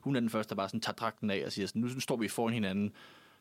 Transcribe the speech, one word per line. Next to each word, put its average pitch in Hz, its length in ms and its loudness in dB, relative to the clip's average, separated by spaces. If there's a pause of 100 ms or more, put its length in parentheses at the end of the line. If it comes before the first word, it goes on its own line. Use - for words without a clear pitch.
Hun 139 140 0
er 127 40 2
den 117 100 2
første, 110 200 0
der 107 60 -4
bare 98 140 0
sådan 113 120 -4
tager - 120 0
dragten 113 380 -2
af 92 140 2
og - 60 -4
siger 98 160 0
sådan, 110 140 0
"Nu, 123 60 2
nu 127 120 -4
står 135 160 0
vi 110 120 2
foran 117 260 2
hinanden. 104 380 0 (500)